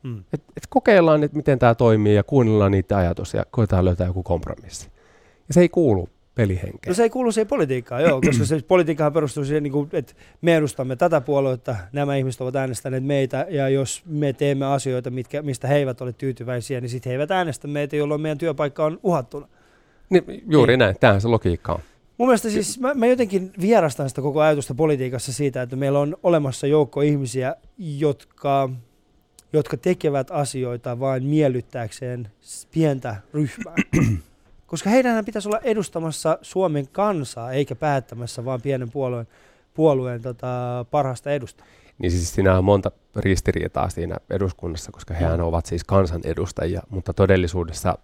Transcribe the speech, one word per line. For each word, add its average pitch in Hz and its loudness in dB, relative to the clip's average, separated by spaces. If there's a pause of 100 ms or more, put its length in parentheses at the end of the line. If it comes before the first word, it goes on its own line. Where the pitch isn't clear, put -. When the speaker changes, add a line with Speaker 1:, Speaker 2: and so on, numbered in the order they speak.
Speaker 1:
Mm. 120 -10 (140)
Speaker 2:
Et, 156 -8 (160)
et - -16
kokeillaan, 165 6
että 147 -2
miten 139 2
tää 117 6
toimii 107 6
ja 101 4
kuunnellaan 110 4
niitä 101 2
ajatuksia 90 0
ja - -4
koetaan 95 2
löytää 90 2
joku 90 -4
kompromissi. - -6 (580)
Ja 147 -8
se 170 6
ei 175 6
kuulu 107 2 (260)
pelihenkeen. 95 -2
Speaker 1:
No 185 -2
se 220 2
ei 226 4
kuulu 247 0
siihen 214 0
politiikkaan, 131 -2
joo, 147 4
Speaker 2:
<clears throat> 170 2
Speaker 1:
koska 120 2
se 143 -2
politiikkahan 156 2
perustuu 151 -2
siihen, 147 -2
niinku, 143 -2
että 156 -6 (280)
me 170 4
edustamme 135 -2
tätä 165 2
puoluetta, 135 -2 (160)
nämä 143 -2
ihmiset 131 -2
ovat 127 -6
äänestäneet 131 -4
meitä, 135 -2
ja 139 0
jos 135 -2
me 147 -2
teemme 139 0
asioita, 131 -2
mitkä, 127 -8
mistä 139 -6
he 139 2
eivät 135 0
ole 123 -6
tyytyväisiä, 123 -6
niin 123 -8
sit 120 -8
he 127 -4
eivät 143 -4
äänestä 175 -2
meitä, 147 -4
jolloin 147 0
meidän 156 -4
työpaikka 151 -2
on 160 -2
uhattuna. 147 -2 (640)
Speaker 2:
Niin, - 0
juuri 135 8
Speaker 1:
Niin. 127 4
Speaker 2:
näin, 107 4
tämähän 101 6
se 107 -2
logiikka 95 0
on. 80 -4 (380)
Speaker 1:
Mun 240 2
mielestä 233 4
siis, 208 -4
mä, 262 -2
mä 240 0
jotenkin 196 0 (100)
vierastan 165 2
sitä 131 -6
koko 143 -2
ajatusta 151 2
politiikassa 131 -2
siitä, 131 -2
että 123 -8
meillä 139 0
on 147 -2
olemassa 147 0
joukko 143 2
ihmisiä, 139 -2 (220)
jotka, 143 -2 (840)
jotka 151 0
tekevät 143 0
asioita 127 -4
vain 131 -2
miellyttääkseen 123 -2 (140)
s-, - -18
pientä 139 0 (180)
ryhmää. 147 -4 (220)
<clears throat> 113 2 (500)
Koska - -4
heidänhän 233 4
pitäisi 202 -6
olla 214 0
edustamassa 165 -2
Suomen 156 -2
kansaa, 147 -4
eikä 135 -2
päättämässä 120 -4
vaan 127 -6
pienen 127 -4
puolueen, 123 -4 (460)
puolueen, 127 2
tota, 123 -6
parhaasta 139 -2
edusta. 135 -6 (340)
Speaker 2:
Niin 90 0
siis 87 -2
siinä 95 4
on 92 2
monta 98 4 (240)
ristiriitaa 92 -2
siinä 85 -8 (120)
eduskunnassa, 90 -6
koska - -14
hehän 82 0
Speaker 1:
Mm. 85 0
Speaker 2:
ovat 82 -2
siis 85 -6
kansanedustajia, 85 -2
mutta 92 -6
todellisuudessa 90 0